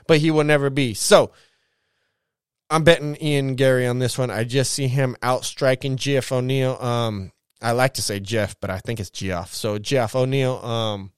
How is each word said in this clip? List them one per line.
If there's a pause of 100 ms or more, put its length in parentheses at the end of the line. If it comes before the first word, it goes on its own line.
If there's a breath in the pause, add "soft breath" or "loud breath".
but
he
will
never
be.
So, (1400)
I'm
betting
Ian
Garry
on
this
one.
I
just
see
him
outstriking
G
F
O'Neal.
Um, (280)
I
like
to
say
Jeff,
but
I
think
it's
Geoff.
So
Geoff
O'Neal,
um,